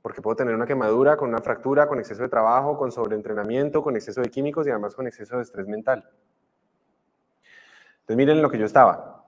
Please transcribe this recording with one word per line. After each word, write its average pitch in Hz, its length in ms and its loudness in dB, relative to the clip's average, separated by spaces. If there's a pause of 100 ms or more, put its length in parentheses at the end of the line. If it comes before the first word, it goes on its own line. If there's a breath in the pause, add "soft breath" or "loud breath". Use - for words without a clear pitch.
Porque - 220 -12
puedo 107 120 -2
tener 120 200 -2
una 117 120 -2
quemadura 131 500 4
con 147 120 -4
una 113 140 -2
fractura, 139 440 2
con 147 120 -2
exceso 107 240 -8
de 127 60 -4
trabajo, 127 480 2
con 135 140 -2
sobreentrenamiento, 113 920 -2
con 143 140 -2
exceso 107 240 -6
de 117 100 -2
químicos 143 360 -4
y 143 40 -2
además 104 240 -6
con 131 120 -10
exceso 113 300 -12
de 123 60 -4
estrés 101 260 -10
mental. 110 400 -4 (1900 soft breath)
Entonces 110 160 -4
miren 151 260 4
lo 147 80 2
que 120 80 -4
yo 107 80 0
estaba. - 600 4